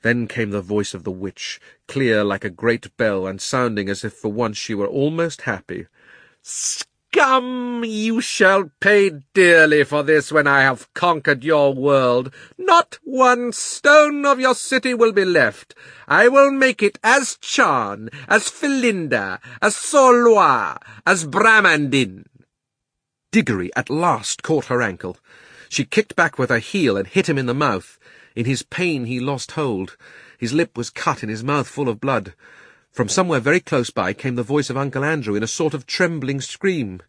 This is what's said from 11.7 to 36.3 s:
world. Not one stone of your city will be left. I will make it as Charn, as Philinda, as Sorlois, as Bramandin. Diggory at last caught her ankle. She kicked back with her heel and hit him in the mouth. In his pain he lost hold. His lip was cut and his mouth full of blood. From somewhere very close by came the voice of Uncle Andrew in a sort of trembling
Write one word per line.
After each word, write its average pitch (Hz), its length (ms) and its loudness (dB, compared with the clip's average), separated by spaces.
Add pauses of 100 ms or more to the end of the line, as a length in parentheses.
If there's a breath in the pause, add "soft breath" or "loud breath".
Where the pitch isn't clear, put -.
world. 131 600 0 (240 loud breath)
Not 339 460 2
one 247 480 2
stone 294 760 2
of 277 140 2
your 254 160 2
city 262 380 -2
will 226 180 2
be 196 140 2
left. 156 500 0 (320 loud breath)
I 180 220 4
will 277 220 6
make 269 300 0
it 208 220 0
as 247 380 2
Charn, 113 680 -2 (180 loud breath)
as 208 220 2
Philinda, 170 920 -2 (220 loud breath)
as 208 140 0
Sorlois, 220 1000 4 (280 loud breath)
as 170 200 0
Bramandin. 151 1000 2 (1040)
Diggory 101 440 0
at - 140 -4
last 143 520 -2
caught 151 240 -2
her 123 160 -2
ankle. 95 360 -6 (520 loud breath)
She - 160 -4
kicked - 300 -2
back 165 220 0
with 127 120 -2
her 123 100 0
heel 127 380 -2
and 98 100 -4
hit 185 220 -2
him 156 80 0
in 135 80 -4
the 120 80 -4
mouth. 127 440 -4 (380 soft breath)
In 117 100 -6
his 127 180 -4
pain 165 420 -4
he 123 140 -6
lost 131 320 -6
hold. 110 440 -6 (420 loud breath)
His 117 160 -6
lip 156 240 -2
was 120 120 -8
cut - 340 -6
and 110 60 -10
his 110 140 -8
mouth 139 240 -4
full 143 200 -8
of 113 140 -6
blood. 117 320 -4 (580 soft breath)
From 120 160 -4
somewhere 170 320 0
very 143 220 0
close 135 280 -4
by 95 220 -4
came 123 240 -6
the 120 80 -4
voice 139 260 -2
of 127 60 -6
Uncle 135 300 -4
Andrew 143 300 -2
in 104 80 -2
a 113 40 -4
sort 156 260 -4
of 147 120 -10
trembling 143 560 -4